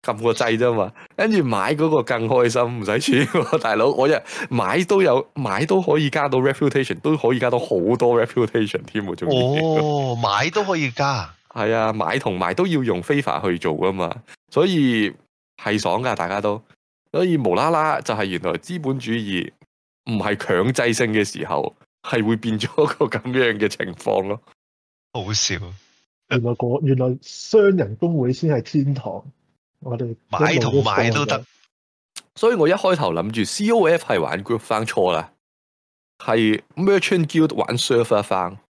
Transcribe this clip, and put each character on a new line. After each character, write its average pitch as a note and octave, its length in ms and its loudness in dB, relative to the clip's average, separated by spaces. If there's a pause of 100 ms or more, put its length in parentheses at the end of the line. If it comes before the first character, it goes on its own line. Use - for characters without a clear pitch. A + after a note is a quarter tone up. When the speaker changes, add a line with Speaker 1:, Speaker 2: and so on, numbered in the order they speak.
Speaker 1:
撳 A2+ 180 -4
個 A#2 100 2
掣 A2+ 260 0
啫 A#2+ 140 2
嘛， G#2 200 -2 (240)
跟 A3 160 0
住 F#3+ 100 2
買 A2+ 320 0
嗰 D#3 140 0
個 D3+ 140 2
更 A2+ 260 -2
開 B2 200 4
心， A#2+ 320 0
唔 G2+ 40 -6
使 G#2 160 0
錢 C3 260 2
喎， - 320 0
<laughs> - 0 -
大 A2 160 0
佬， A2 160 4
我 C3 160 2
一 D3+ 60 4 (380)
買 A#2+ 340 0
都 G3 180 0
有， C3+ 320 2
買 A#2 300 -2
都 F#3+ 160 2
可 D#3 180 2
以 D3 120 2
加 C#3+ 180 0
到 C3 100 2
reputation， C3+ 640 0
都 D#3 160 0
可 A#2+ 160 2
以 B2+ 60 0
加 A#2+ 100 0
到 A#2+ 100 2
好 A#2+ 100 -4 (300)
多 A#2+ 240 4
reputation A2+ 600 0
添 G#2+ 200 -6
喎， F2 120 -6
仲 D#3+ 160 -2
要。 C3+ 340 2 (160)
Speaker 2:
哦， C#3+ 400 0
買 A2 280 2
都 G#3 120 0
可 F#3+ 140 0
以 C#3+ 140 -2
加。 A#2 440 -2 (140)
Speaker 1:
係 A2 240 -2
啊， A2+ 200 2
買 G#2+ 260 -2
同 G2 200 -4
埋 F2+ 140 0
都 F3+ 140 0
要 D3+ 180 0
用 F#2+ 180 0
非 C#3+ 200 0
法 D2 180 -2
去 F2+ 180 -2
做 E2 160 -2
㗎 F#2 180 0
嘛， F2+ 220 -4 (380)
所 D#3 140 4
以 B2+ 440 2 (460)
係 G#2+ 220 -2
爽 G2 240 -2
㗎， B2 120 -2
大 F2 140 -4
家 G2+ 120 -4
都。 G#2 220 -2 (500)
所 E3+ 120 2
以 F3 120 2
無 G#2 180 2
啦 C3+ 160 2
啦 D#3 300 0
就 - 120 -4
係 G#2 120 -2
原 F2+ 180 -4
來 F2 120 -2
資 F3 260 -8
本 C3+ 180 -2
主 A#2 140 -6
義 G2+ 360 -4 (640)
唔 G#2+ 80 0
係 G2+ 180 0
強 G#2 360 0
制 A#2+ 200 0
性 A2+ 200 0
嘅 G#2+ 120 2
時 D#2 220 -8
候， - 260 -4 (300)
係 A#2 220 -2
會 A2+ 120 2
變 A2 220 -4
咗 A2 160 -4
個 D3+ 320 0
噉 B2 140 -4 (120)
樣 B2 240 2
嘅 G#2 120 0
情 F#2 260 -8
況 G2 320 -2
咯。 G#2 140 -6 (720)
Speaker 2:
好 G#2 200 -6
笑。 G#2 220 -2 (760)
Speaker 3:
原 B2 120 0
來 A#2+ 120 0
個， B2 280 -2
原 C3+ 140 2
來 B2+ 260 0
商 - 380 0 (160)
人 A2 200 -2
公 E3+ 220 0
會 B2+ 140 0
先 D#3 180 -2
係 C#3 120 0
天 C#3+ 320 0
堂， G2+ 300 -10 (540)
我 B2 180 -8
哋 B2 100 -4
一 - 520 0
路 - 140 0
都 C#3 100 4
Speaker 2:
買 - 0 -
同 - 0 -
賣 G#2+ 320 2
都 D3 100 0
得。 C#3 200 -4 (880)
Speaker 1:
所 A3+ 160 4
以 B3 40 4
我 D#3+ 120 4
一 E3+ 60 4
開 F#3 240 2
頭 F#2+ 160 0
諗 F2 180 -2
住 A2+ 140 0
C G#3 260 -2
O A3+ 160 4
F E3 200 2
係 G2 140 2
玩 E2+ 220 -2
group A2+ 160 -2
farm， A2 260 -2
錯 F#2 280 0
啦， E2 200 -4 (840)
係 A2 420 0 (140)
Merchant F#3 520 2
Guild D#3 280 2
玩 A#2 240 -2
server A#2 460 2
farm。 F#2 320 -4 (160)